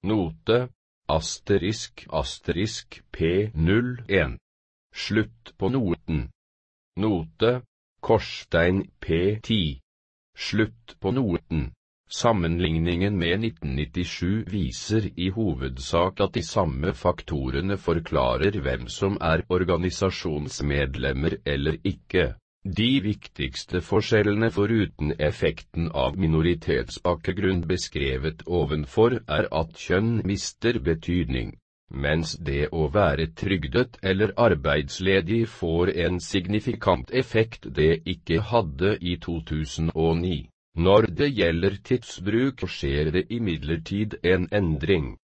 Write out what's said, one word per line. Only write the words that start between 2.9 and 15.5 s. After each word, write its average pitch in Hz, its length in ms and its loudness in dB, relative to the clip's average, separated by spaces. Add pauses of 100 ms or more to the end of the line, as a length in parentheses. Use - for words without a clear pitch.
P 92 400 0
null 113 540 2
en. 76 320 0 (560)
Slutt - 640 -2
på 98 120 -2
noten. 85 600 -2 (680)
Note, 107 680 0 (400)
korstegn 92 840 2 (140)
P 92 420 0
ti. 80 380 0 (560)
Slutt - 600 -4
på 95 120 -2
noten. 85 600 -2 (380)
Sammenligningen 87 1080 2
med 85 220 0
nitten 80 340 -6
nittisju 87 720 -2
viser 101 680 -2
i 92 140 -2
hovedsak 85 920 -2